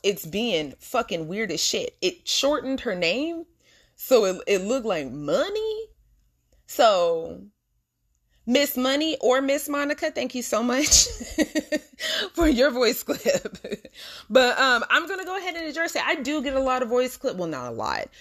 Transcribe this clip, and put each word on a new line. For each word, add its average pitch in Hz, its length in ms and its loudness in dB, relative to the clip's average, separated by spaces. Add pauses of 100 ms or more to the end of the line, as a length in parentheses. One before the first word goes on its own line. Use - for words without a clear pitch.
it's 196 240 0
being 165 520 -2
fucking 196 480 -4
weird 196 240 -6
as - 120 -4
shit. - 380 -4
It - 260 -4
shortened 269 540 0
her 214 140 -4
name, 277 520 -2 (500)
so 226 280 4
it, 185 220 0
it 196 160 2
looked 226 240 -2
like 156 240 -2
Money. 403 760 -2 (800)
So, 175 760 2 (1040)
Miss 277 300 2
Money 285 440 0
or 254 200 4
Miss 277 280 0
Monica, 294 420 -2
thank 247 240 -6
you 247 80 -4
so 220 200 -2
much 254 440 4
<laughs> - 1300 -4
for 330 140 4
your 269 220 4
voice 240 320 0
clip. - 600 -2
<laughs> - 40 -12 (640)
But, 247 280 6
um, 247 300 4
I'm 311 200 2
gonna 381 160 -6
go 370 120 -6
ahead 359 200 -6
and 330 100 -6
address 330 300 -4
it. - 100 -2
I 311 80 0
do 294 280 -4
get 269 120 -4
a 269 60 2
lot 254 220 0
of 233 60 -4
voice 247 280 0
clip, 240 200 -4
well, 180 120 -4
not 123 240 -6
a - 20 -8
lot, 71 340 -4 (120)